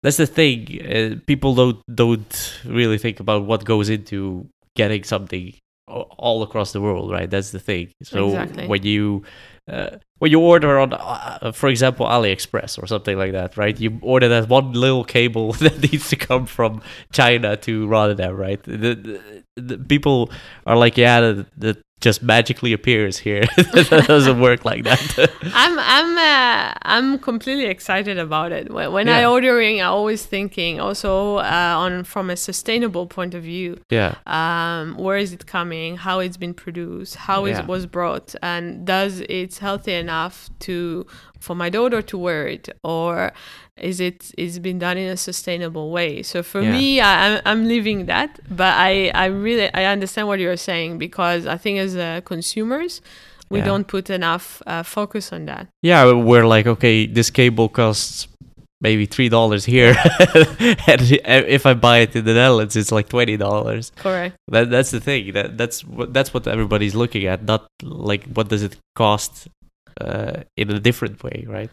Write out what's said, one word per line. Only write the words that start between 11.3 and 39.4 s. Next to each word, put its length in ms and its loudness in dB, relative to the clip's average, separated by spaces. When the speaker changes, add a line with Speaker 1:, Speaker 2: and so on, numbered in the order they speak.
Speaker 1:
for 160 0
example, 380 2
AliExpress 760 -2
or 40 -10
something 320 -4
like 140 -2
that, 260 -6
right? 200 -2
You 220 -4
order 280 4
that 200 2
one 240 4
little 320 0
cable 480 0
<laughs> 120 -2
that 180 4
needs 160 -4
to 80 0
come 300 -2
from 340 -4
China 460 2
to 300 -4
Rotterdam, 480 2
right? 260 -6
The, 140 -12
the, 680 -8
the 220 -10
people 520 2
are 120 4
like, 200 6
"Yeah, 240 6
that, 260 2
that 200 -4
just 220 2
magically 500 2
appears 460 0
here." 320 -2
<laughs> 60 0
That 520 4
doesn't 320 6
work 240 4
like 200 -4
that. 160 2
<laughs> 0 -
Speaker 2:
I'm, 240 4
I'm, 400 2
uh, 640 2
I'm 360 0
completely 480 -4
excited 520 -4
about 340 -4
it. 160 -8
Wh-, 240 -6
when 160 0
I 120 4
Speaker 1:
Yeah. 100 4
Speaker 2:
ordering, 500 2
I 60 0
always 400 -2
thinking 540 -6
also, 580 -2
uh, 380 0
on, 280 -2
from 260 -8
a 60 -6
sustainable 720 -4
point 280 -10
of 100 -12
view. 360 -10
Speaker 1:
Yeah. 240 0
Speaker 2:
Um, 720 -4
where 180 -2
is 160 -4
it 140 -20
coming? 520 -8
How 220 -4
it's 160 -8
been 180 -10
produced? 640 -12
How 280 -4
Speaker 1:
Yeah. 160 -4
Speaker 2:
it 60 -10
was 200 -6
brought? 560 -6
And 440 -8
does 420 -2
it's 300 -10